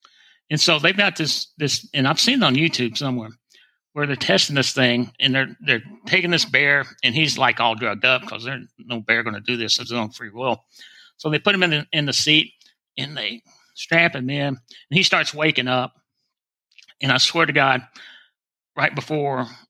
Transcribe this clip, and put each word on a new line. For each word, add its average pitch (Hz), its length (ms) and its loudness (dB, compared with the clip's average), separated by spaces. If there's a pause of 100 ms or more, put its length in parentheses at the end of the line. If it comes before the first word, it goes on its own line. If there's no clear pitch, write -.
(500)
And 151 100 0
so 156 200 2
they've 185 180 2
got 202 180 2
this, - 320 -4 (100)
this, 147 360 -2
and 135 140 2
I've 147 120 0
seen 254 220 2
it 180 40 4
on 131 100 4
YouTube 135 420 0
somewhere, 123 320 -6 (640)
where 147 140 -4
they're 139 80 -4
testing 185 400 0
this 135 180 0
thing, 123 460 2
and 131 160 2
they're, 131 260 -2
they're 123 220 0 (240)
taking 175 240 2
this 160 140 2
bear, 143 400 2 (180)
and 120 100 2
he's, 147 240 0
like, 123 220 2
all 117 160 2
drugged 107 280 -4
up 127 220 2
'cause 110 200 -12
there's 131 200 -10 (140)
no 120 200 -10
bear 117 240 0
gonna 104 180 -6
do 120 160 -4
this 113 200 -2
of 123 60 -6
his 113 100 -10
own 110 160 -4
free 110 220 -16
will. 120 340 -4 (520)
So 156 120 -6
they 151 80 0
put 202 160 2
him 185 100 0
in 175 60 4
the, 151 220 -2
in 151 160 0
the 131 60 -2
seat, - 400 2 (440)
and 139 180 -8
they - 280 -8 (320)
strap 170 400 0
him 131 140 -6
in, 143 180 -2
and 135 100 -4 (320)
he 160 140 2
starts 160 300 0
waking 147 340 0
up. 127 260 -2 (1080)
And 127 100 0
I 127 60 4
swear 165 280 2
to 156 80 0
God, 135 300 4 (920)
right 143 180 0
before 139 540 -4 (220)